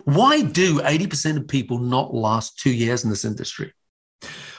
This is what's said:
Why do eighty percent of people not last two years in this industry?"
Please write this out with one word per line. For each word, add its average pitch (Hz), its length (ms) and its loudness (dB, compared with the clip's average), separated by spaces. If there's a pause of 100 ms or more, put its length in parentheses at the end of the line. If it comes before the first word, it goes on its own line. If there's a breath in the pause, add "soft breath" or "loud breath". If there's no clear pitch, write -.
Why 262 360 6
do 170 440 2
eighty 160 220 2
percent 156 300 -2
of 147 100 -6
people 120 300 -2
not 123 360 -2
last 110 440 0
two 135 140 2
years 117 320 0
in 110 60 0
this 104 160 -2
industry?" - 480 -8 (840 loud breath)